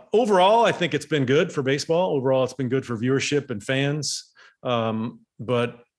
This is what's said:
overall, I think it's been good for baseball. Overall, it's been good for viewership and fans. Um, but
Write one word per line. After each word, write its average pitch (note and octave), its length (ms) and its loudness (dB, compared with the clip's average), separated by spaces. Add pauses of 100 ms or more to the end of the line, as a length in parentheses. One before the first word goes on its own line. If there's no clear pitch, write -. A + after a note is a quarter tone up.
(120)
overall, G#3+ 520 4
I F3+ 80 4
think D#3 220 -2
it's C#3 120 -6
been D3 180 0
good C#3+ 280 2
for D3 100 -4
baseball. D#3+ 540 0
Overall, C3 260 2
it's B2 120 -2
been B2+ 140 -4
good C3 160 -2
for A#2+ 120 -6
viewership C3 540 -2
and G#2 120 -8
fans. C#3 720 -4 (320)
Um, A#2 560 -4 (180)
but A#2+ 460 -4 (140)